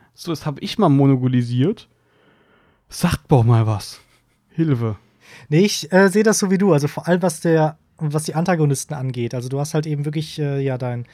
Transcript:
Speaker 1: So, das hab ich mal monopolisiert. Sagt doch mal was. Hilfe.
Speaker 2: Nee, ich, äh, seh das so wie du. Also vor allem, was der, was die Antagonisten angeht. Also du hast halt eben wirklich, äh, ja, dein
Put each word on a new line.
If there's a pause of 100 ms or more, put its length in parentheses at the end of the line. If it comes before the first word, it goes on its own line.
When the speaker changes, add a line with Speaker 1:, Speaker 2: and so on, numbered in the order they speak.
(140)
Speaker 1:
So,
das
hab
ich
mal
monopolisiert. (1000)
Sagt
doch
mal
was. (500)
Hilfe. (520)
Speaker 2:
Nee,
ich,
äh,
seh
das
so
wie
du.
Also
vor
allem,
was
der, (200)
was
die
Antagonisten
angeht.
Also
du
hast
halt
eben
wirklich,
äh,
ja,
dein